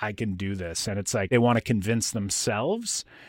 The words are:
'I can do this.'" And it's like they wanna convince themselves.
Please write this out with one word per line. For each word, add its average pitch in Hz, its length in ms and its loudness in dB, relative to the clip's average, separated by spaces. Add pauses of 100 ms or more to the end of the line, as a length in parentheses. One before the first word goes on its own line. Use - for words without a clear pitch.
'I 107 120 -4
can 101 240 -2
do 98 180 -2
this.'" 87 340 -6
And 101 100 -2
it's 98 140 -4
like 101 180 0
they 123 80 6
wanna 117 240 6
convince 110 480 0
themselves. 120 920 -2 (240)